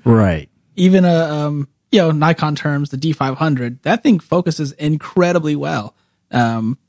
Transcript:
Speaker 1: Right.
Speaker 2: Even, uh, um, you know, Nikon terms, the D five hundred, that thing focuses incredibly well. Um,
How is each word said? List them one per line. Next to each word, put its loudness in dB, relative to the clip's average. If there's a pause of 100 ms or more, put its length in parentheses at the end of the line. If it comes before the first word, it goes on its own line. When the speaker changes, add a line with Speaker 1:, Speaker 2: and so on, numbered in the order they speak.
Speaker 1:
Right. 2 (280)
Speaker 2:
Even, 4
uh, 2
um, -4 (240)
you 6
know, 2
Nikon 0
terms, -4
the -8
D -2
five -4
hundred, -2
that -2
thing 2
focuses -4
incredibly 0
well. -6 (380)
Um, -2